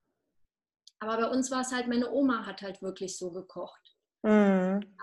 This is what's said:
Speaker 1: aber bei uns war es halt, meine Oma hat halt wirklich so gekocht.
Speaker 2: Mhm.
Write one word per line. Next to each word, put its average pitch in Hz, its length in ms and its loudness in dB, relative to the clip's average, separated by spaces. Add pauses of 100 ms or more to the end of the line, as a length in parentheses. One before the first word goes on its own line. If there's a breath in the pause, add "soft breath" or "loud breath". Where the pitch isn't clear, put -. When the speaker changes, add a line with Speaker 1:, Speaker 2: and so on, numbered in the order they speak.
(1000)
Speaker 1:
aber 220 180 -2
bei 233 120 0
uns 254 220 0
war 262 100 0
es 240 100 -4
halt, 247 160 -2
meine 240 240 0
Oma 247 340 2
hat 196 160 -10
halt 190 200 -10
wirklich 185 360 -8
so 180 140 -8
gekocht. - 640 -14 (280)
Speaker 2:
Mhm. 202 800 4